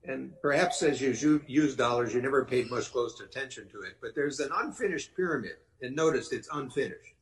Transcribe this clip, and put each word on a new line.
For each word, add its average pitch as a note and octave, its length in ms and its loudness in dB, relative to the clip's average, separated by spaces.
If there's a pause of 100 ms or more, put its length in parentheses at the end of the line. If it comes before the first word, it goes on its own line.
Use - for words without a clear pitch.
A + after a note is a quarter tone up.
And C3 360 -8
perhaps D3+ 440 2
as C3 160 4
you C3+ 100 2
u-, D3 380 4
use C#3 260 4
dollars, A#2+ 400 2
you B2 80 2
never C3 220 2
paid B2 260 0
much A#2+ 220 -2
close A#2+ 280 -2
attention A2+ 500 -10
to G2+ 120 -16
it, F#2 180 -12
but A2+ 140 -10
there's C#3+ 240 -2
an F#3 160 -2
unfinished G#3+ 640 -4
pyramid, C#3+ 400 -2 (260)
and B2+ 140 -6
notice D#3 360 2
it's A#2+ 200 -6
unfinished. C#3 680 -6